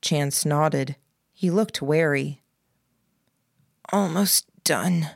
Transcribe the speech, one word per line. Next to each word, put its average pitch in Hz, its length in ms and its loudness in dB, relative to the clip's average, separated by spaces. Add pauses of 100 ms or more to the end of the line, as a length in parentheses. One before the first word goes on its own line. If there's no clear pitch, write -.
Chance 147 440 -2
nodded. 147 520 0 (360)
He - 180 -2
looked 214 320 -2
wary. 143 600 0 (1500)
Almost 190 560 0 (180)
done 160 520 0